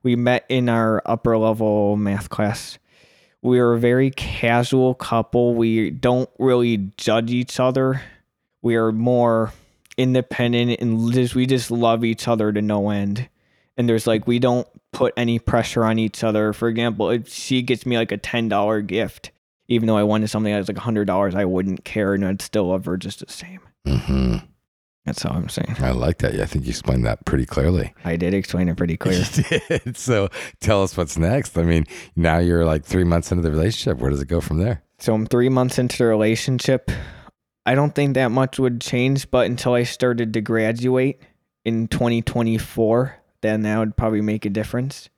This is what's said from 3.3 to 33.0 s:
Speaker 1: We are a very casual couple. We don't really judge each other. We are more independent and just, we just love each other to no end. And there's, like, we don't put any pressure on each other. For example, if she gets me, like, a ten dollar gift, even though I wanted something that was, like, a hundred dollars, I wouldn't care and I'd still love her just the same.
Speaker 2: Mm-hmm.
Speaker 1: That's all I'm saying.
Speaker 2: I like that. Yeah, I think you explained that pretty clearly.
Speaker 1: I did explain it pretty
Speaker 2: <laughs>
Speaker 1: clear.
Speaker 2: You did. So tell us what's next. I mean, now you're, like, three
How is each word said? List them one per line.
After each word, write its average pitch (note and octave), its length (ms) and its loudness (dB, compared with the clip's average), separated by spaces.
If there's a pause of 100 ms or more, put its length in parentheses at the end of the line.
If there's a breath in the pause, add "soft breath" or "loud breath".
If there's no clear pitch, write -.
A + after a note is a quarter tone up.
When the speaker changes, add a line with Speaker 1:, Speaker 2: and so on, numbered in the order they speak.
Speaker 1:
We B2 180 4
are A#2+ 140 4
a A#2 60 2
very B2 320 4
casual B2 840 2
couple. A#2+ 640 0
We A2+ 340 2
don't B2 400 0 (100)
really A#2+ 600 2
judge A2+ 320 0
each B2 280 -4
other. C3 440 0 (580 loud breath)
We A#2 160 2
are A2+ 160 2
more A#2 640 2 (420 soft breath)
independent B2 840 0
and A2+ 320 0
just, B2 220 2
we B2+ 120 2
just B2+ 240 0
love A#2 340 2
each A2+ 240 -2
other G#2+ 240 2
to G#2 100 0
no G#2 280 0
end. G2+ 380 -4 (480)
And A#2+ 120 0
there's, A2+ 180 2
like, A2 200 2
we A#2+ 120 2
don't B2 280 2 (260)
put B2 240 0
any A#2 220 0
pressure A#2 460 0
on A2 140 2
each A2 260 -2
other. G#2+ 280 2
For A#2 160 -2
example, A2+ 420 0
if A#2 180 -2
she - 340 -4
gets A#2+ 240 -4
me, B2 100 0
like, A2+ 160 -2
a G#2 60 -4
ten A#2 300 -4
dollar G#2 340 0
gift, G2 480 -6 (380)
even A2+ 180 2
though A2 100 4
I G#2 60 4
wanted G#2+ 260 2
something G#2+ 240 -2
that G#2 60 0
was, F#2+ 100 -4
like, G2+ 80 -6
a - 60 -10
hundred G#2+ 240 -2
dollars, F#2 280 0
I G2+ 100 0
wouldn't F#2 400 -2
care G2+ 300 -2
and G2 100 0
I'd F#2+ 180 -4
still G2 260 -2
love F#2+ 180 -2
her F#2+ 100 -2
just G2+ 280 -10
the - 80 -18
same. F#3 280 -16 (260)
Speaker 2:
Mm-hmm. C2 500 0 (680)
Speaker 1:
That's - 180 -8
all - 100 -4
I'm E2+ 140 -4
saying. - 300 -6
Speaker 2:
I B1+ 140 0
like B1 260 -2
that. - 160 0
Yeah, G1+ 80 -4
I G1+ 40 -4
think C2 200 -4
you B1 40 -4
explained B1+ 360 -2
that A1 180 -4
pretty C2 220 0
clearly. D#2 480 0 (100)
Speaker 1:
I E2+ 120 -2
did F2+ 180 0
explain F#2 340 -2
it E2 80 -2
pretty E2+ 200 -2
Speaker 2:
<laughs> - 20 -12
Speaker 1:
clear. F#2 200 0
Speaker 2:
You - 500 -2
did. B2+ 280 -4
So G#2 320 0 (320 loud breath)
tell G#2 220 4
us F#2 140 -2
what's E2+ 200 -2
next. G2+ 400 0
I E2+ 60 2
mean, E2 240 2 (300 loud breath)
now E2 220 2
you're, E2+ 280 4
like, D#2 180 0
three F2+ 200 0